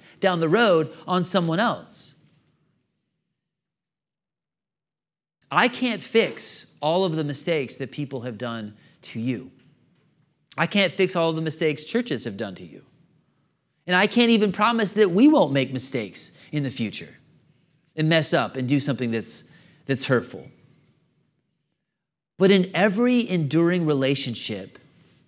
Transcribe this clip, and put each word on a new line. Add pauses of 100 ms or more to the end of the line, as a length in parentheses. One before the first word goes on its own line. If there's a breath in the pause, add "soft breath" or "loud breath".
(200 soft breath)
down
the
road (140 loud breath)
on
someone
else. (3250)
I
can't
fix (140)
all
of
the
mistakes
that
people
have
done (280 soft breath)
to
you. (1080)
I
can't
fix
all
of
the
mistakes
churches
have
done
to
you. (1040)
And
I
can't
even
promise
that
we
won't
make
mistakes (200 loud breath)
in
the
future (800)
and
mess
up
and
do
something
that's, (440 soft breath)
that's
hurtful. (1900)
But
in
every
enduring
relationship, (480)